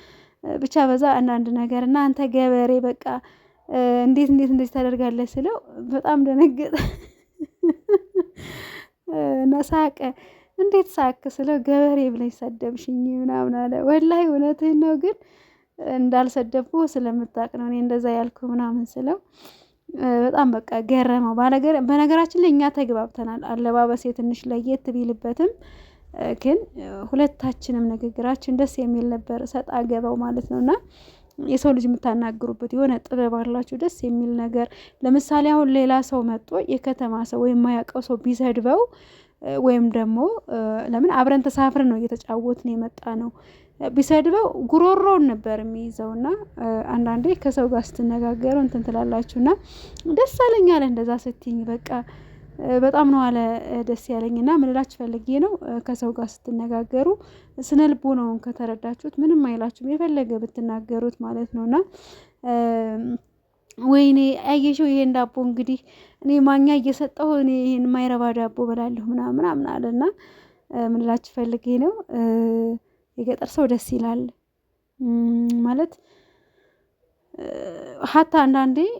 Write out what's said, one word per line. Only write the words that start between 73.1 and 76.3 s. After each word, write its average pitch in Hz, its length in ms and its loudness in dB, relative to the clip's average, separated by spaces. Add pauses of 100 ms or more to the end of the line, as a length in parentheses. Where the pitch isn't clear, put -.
የገጠር 240 300 -4
ሰው 302 180 0
ደስ 240 220 0
ይላል። 233 320 -2 (800)
እም፣ 233 180 0 (440)
ማለት፣ 269 300 -2 (1400)